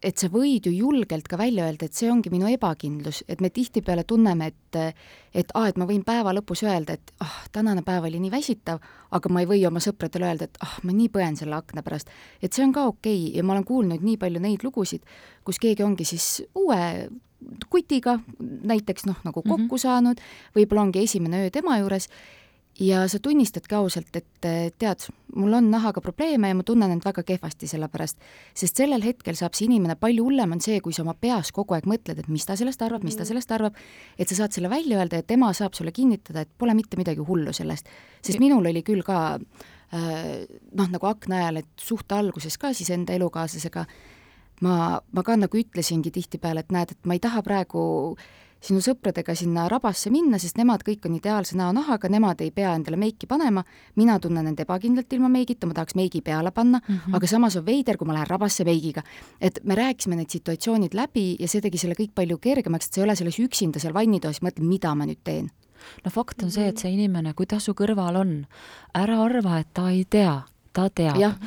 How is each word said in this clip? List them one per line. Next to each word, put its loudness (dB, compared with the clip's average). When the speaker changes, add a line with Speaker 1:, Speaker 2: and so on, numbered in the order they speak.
Speaker 1:
et -2
sa 0
võid 2
ju 2
julgelt 0
ka -6
välja 0
öelda, -6
et -16
see 0
ongi 2
minu 2
ebakindlus, -2
et -6
me 2
tihtipeale -2
tunneme, 4
et, -8
et, -2
aa, 2
et -2
ma 0
võin 0
päeva 0
lõpus -4
öelda, -2
et, -16
ah, -8
tänane 0
päev -2
oli -6
nii -4
väsitav, -4
aga -2
ma 2
ei 0
või 4
oma -2
sõpradele -4
öelda, -6
et, -20
ah, -12
ma -2
nii 4
põen 0
selle -6
akna -10
pärast. -8
Et -4
see 2
on 6
ka 2
okei -2
ja 0
ma 2
olen 0
kuulnud 0
nii 0
palju -2
neid -2
lugusid, -4
kus -6
keegi 2
ongi 0
siis -4
uue 0
kutiga 2
näiteks, -2
noh, -2
nagu -6
Speaker 2:
Mhm. 2
Speaker 1:
kokku 0
saanud, 4
võib-olla 6
ongi 2
esimene 0
öö -2
tema 0
juures 0
ja 4
sa -2
tunnistadki 0
ausalt, -2
et, -8
eh, -2
tead, -2
mul 2
on 6
nahaga 0
probleeme 0
ja 2
ma 0
tunnen 4
end -2
väga -4
kehvasti -6
selle -6
pärast. -8
Sest -2
sellel 2
hetkel -2
saab -4
see -2
inimene, 2
palju 2
hullem 2
on -2
see, 0
kui -4
sa -4
oma -4
peas -2
kogu -2
aeg -2
mõtled, -2
et -10
mis -4
ta -6
sellest -4
arvab, -4
mis -4
ta -6
Speaker 3:
Mhm. -6
Speaker 1:
sellest -4
arvab, 0
et -2
sa 0
saad 0
selle -4
välja 0
öelda -2
ja -2
tema 4
saab -2
sulle -6
kinnitada, 0
et -8
pole 2
mitte 0
midagi -2
hullu 0
sellest. -8
Sest -2
Speaker 3:
Ja 2
Speaker 1:
minul 6
oli 0
küll 0
ka, -2
äh, -6
noh, 2
nagu -4
akna -2
ajal, -2
et -8
suhte -6
alguses -4
ka -2
siis -6
enda -2
elukaaslasega -4
ma, 2
ma -2
ka 2
nagu 0
ütlesingi -2
tihtipeale, -6
et -8
näed, 0
et -14
ma 0
ei 0
taha 0
praegu -2
sinu 2
sõpradega -2
sinna 0
rabasse -2
minna, 4
sest -6
nemad 4
kõik -4
on -2
ideaalse -2
näonahaga, 0
nemad 2
ei -4
pea 0
endale -4
meiki -2
panema, 2
mina 6
tunnen -2
end -4
ebakindlalt 0
ilma 4
meigita, 0
ma -2
tahaks -2
meigi 0
peale 0
panna, 6
Speaker 2:
Mhm. 0
Speaker 1:
aga 2
samas 4
on -4
veider, 2
kui -4
ma 0
lähen -2
rabasse 0
meigiga. 2
Et 0
me 0
rääkisime 0
need -2
situatsioonid -2
läbi -2
ja -2
see 0
tegi -2
selle -2
kõik -4
palju 0
kergemaks, 0
et -14
sa 2
ei 4
ole 4
selles -2
üksinda 0
seal -4
vannitoas 0
ja -2
mõtle, -4
mida 0
ma 0
nüüd -6
teen. -6
Speaker 2:
No -4
fakt -4
on -2
see, 0
et 0
Speaker 3:
Mhm. -8
Speaker 2:
see -2
inimene, 0
kui -2
ta -2
su -2
kõrval 0
on, 0
ära 2
arva, 2
et -4
ta 0
ei 2
tea. 4
Ta 2
teab. 2
Speaker 1:
Jah, 4